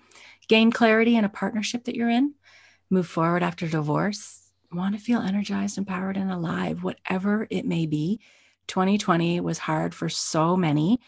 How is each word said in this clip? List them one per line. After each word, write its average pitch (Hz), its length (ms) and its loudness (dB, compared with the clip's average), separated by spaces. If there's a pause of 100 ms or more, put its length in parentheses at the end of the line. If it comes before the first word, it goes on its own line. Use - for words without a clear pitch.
(480)
gain 226 240 6
clarity 226 440 4
in 226 80 4
a 196 60 0
partnership 208 560 -4
that 247 100 -6
you're 233 140 -2
in, 262 240 2 (560)
move 185 180 2
forward 170 340 0
after 170 260 -2
divorce, 160 840 -2 (220)
want 190 220 -2
to 208 60 -10
feel 233 200 0
energized, 202 560 -4
empowered, 190 400 -4
and 190 140 -2
alive, 175 520 -4
whatever 190 680 -4
it 185 160 -4
may 165 200 0
be. 151 340 -2 (480)
Twenty 190 300 2
twenty 175 420 2
was 165 180 -4
hard 165 360 -2
for - 160 -6
so 165 460 0
many, 165 520 2